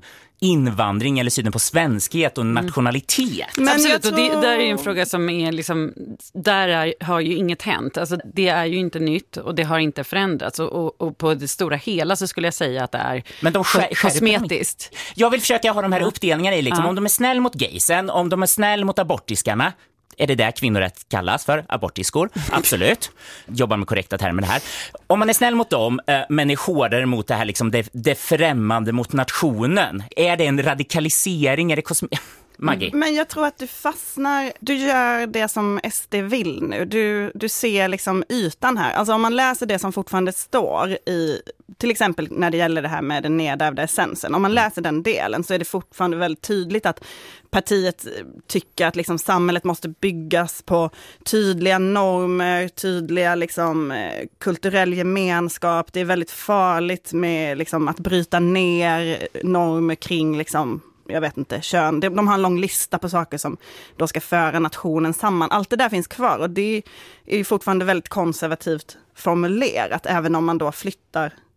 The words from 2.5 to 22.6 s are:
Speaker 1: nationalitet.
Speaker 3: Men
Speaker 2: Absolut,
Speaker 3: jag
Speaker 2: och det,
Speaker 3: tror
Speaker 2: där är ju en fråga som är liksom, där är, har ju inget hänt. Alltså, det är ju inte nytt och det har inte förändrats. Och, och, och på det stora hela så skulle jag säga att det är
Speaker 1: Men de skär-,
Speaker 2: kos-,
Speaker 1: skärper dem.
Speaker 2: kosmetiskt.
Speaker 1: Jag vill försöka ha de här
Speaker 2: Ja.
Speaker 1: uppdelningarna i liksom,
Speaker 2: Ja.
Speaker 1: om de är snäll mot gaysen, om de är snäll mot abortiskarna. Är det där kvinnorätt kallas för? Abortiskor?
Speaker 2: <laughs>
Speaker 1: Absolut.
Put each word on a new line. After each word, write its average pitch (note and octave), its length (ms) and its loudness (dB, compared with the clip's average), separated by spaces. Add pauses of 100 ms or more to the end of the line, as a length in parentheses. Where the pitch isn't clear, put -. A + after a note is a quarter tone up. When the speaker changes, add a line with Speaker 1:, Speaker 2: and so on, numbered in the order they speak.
Speaker 1:
nationalitet. C#3 840 -2 (100)
Speaker 3:
Men C4 100 4
Speaker 2:
Absolut, D4 360 4
Speaker 3:
jag G#3+ 100 2
Speaker 2:
och G#3+ 60 2
det, B3 100 4
Speaker 3:
tror D4+ 120 2
Speaker 2:
där A#3+ 160 4
är A#3+ 60 2
ju A3+ 60 2
en G3+ 80 0
fråga F3+ 280 -2
som F3 240 0
är E3+ 220 0
liksom, D#3+ 420 -2 (400)
där G3 340 2
är, E3 260 0 (100)
har E3+ 160 0
ju E3 160 0
inget F3 260 0
hänt. - 360 -4
Alltså, E3+ 200 -2 (160)
det F#3 140 2
är E3+ 180 2
ju E3+ 120 -2
inte F3 220 -2
nytt D#3+ 380 -2
och - 180 -6
det E3 80 0
har D#3+ 160 2
inte D3 240 0
förändrats. F3+ 560 -2
Och, D#3+ 120 -4
och, E3 300 -4
och D#3+ 160 -4
på D#3 160 2
det C#3+ 140 -4
stora D3 280 -2
hela E3+ 400 -2
så F#3+ 120 -2
skulle E3+ 200 -2
jag E3 60 0
säga C3 300 -2
att - 80 -4
det - 60 -2
är B2+ 260 -4 (180)
Speaker 1:
Men E3 120 2
de F#3+ 100 2
skär-, - 160 2 (100)
Speaker 2:
kos-, - 60 -6
Speaker 1:
skärper G3 340 4
dem. G#3+ 100 4
Speaker 2:
kosmetiskt. - 560 -4 (200)
Speaker 1:
Jag A#3 140 4
vill A#3+ 120 0
försöka A#3 300 2
ha G3+ 100 0
de F#3+ 120 2
här F#3 60 2
Speaker 2:
Ja. E3+ 60 2
Speaker 1:
uppdelningarna F3+ 520 2
i D3+ 40 2
liksom, E3 220 2
Speaker 2:
Ja. E3+ 60 2
Speaker 1:
om F#3 60 0
de G3+ 100 0
är G#3 40 2
snäll B3 320 2
mot B3 120 0
gaysen, E3 560 0
om F3 200 2
de F#3 140 2
är F3+ 40 2
snäll G#3 380 2
mot G3 140 0
abortiskarna. C#3 760 0 (440)
Är C#3+ 100 2
det C3+ 80 2
där G#2+ 160 4
kvinnorätt G2+ 580 0
kallas F#2+ 360 0
för? D#3 220 0
Abortiskor? G#2+ 640 -2 (120)
Speaker 2:
<laughs> - 100 -6
Speaker 1:
Absolut. - 600 2 (360)